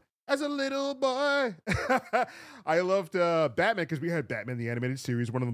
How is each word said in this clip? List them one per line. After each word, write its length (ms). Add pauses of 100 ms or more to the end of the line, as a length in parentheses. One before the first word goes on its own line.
(300)
as 100
a 80
little 480
boy, 600 (120)
<laughs> 1000
I 140
loved, 380
uh, 320
Batman 360
'cause 140
we 100
had 200
Batman 280
the 120
Animated 320
Series, 280
one 120
of 60
the 60